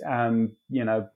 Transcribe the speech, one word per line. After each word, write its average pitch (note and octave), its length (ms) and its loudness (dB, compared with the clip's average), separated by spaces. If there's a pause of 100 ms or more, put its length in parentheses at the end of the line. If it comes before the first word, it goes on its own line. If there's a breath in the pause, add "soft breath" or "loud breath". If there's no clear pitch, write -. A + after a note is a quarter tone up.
um, A#2 460 2 (160)
you B2+ 160 -2
know, A2 320 0